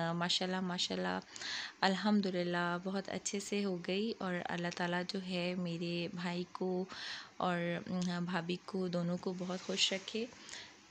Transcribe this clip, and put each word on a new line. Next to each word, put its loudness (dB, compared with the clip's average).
माशाल्लाह, 2
माशाल्लाह, 0
अल्हम्दुलिल्लाह 4
बहुत -2
अच्छे -2
से 0
हो 2
गई 0
और -2
अल्लाह -2
ताला 0
जो -4
है 0
मेरे 0
भाई -2
को 0
और, 2
अ, 0
भाभी 0
को 0
दोनों 0
को -2
बहुत -4
खुश 2
रखे। -4